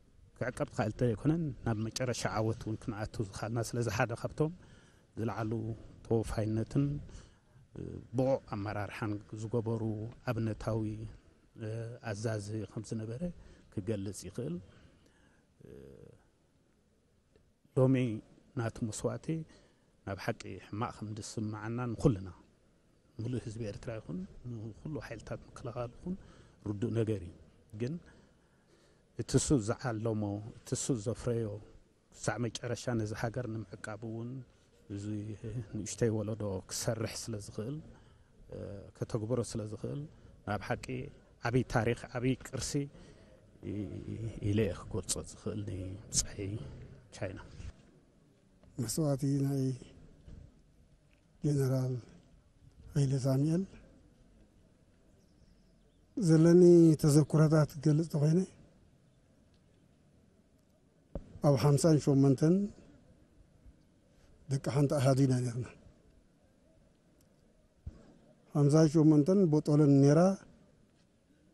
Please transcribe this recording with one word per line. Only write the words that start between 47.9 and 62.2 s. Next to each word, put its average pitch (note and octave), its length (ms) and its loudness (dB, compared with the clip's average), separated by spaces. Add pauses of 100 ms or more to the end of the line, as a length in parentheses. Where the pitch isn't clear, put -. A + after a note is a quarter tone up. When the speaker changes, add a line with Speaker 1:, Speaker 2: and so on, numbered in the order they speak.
Speaker 2:
መስዋእቲ C#3 460 -2 (160)
ናይ C#3 260 0 (1800)
ጀነራል C3 520 0 (960)
ሃይለ C#3 300 2
ሳሙኤል C#3 440 2 (2500)
ዘለኒ E3+ 460 8 (340)
ተዘክሮታት D3+ 720 6
ክገልጽ D#3 380 2
ተኾይነ D#3 320 4 (3000)
ኣብ D3 160 6
ሓምሳን D3 420 6
ሸሞንተን C#3 560 6 (1900)